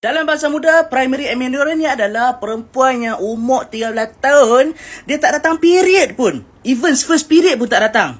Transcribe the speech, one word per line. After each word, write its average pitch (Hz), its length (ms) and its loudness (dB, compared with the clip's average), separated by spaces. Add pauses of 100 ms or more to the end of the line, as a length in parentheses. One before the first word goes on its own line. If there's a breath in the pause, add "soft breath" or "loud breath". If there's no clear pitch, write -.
Dalam 302 240 -2
bahasa 302 240 -2
muda, 320 400 2
primary 262 400 -2
amenorrhea 269 480 -2
ni 311 80 -2
adalah 240 560 -2
perempuan 233 640 -2
yang 226 160 -6
umur 226 480 -2
tiga 226 240 -6
belas 220 240 -6
tahun, 277 560 4 (320 loud breath)
dia 294 160 -4
tak 294 160 0
datang 320 240 -2
period 359 560 4
pun. 202 240 0 (240)
Even 262 320 0
first - 320 -2
period 311 320 4
pun 240 80 -4
tak 196 160 2
datang. 180 340 -2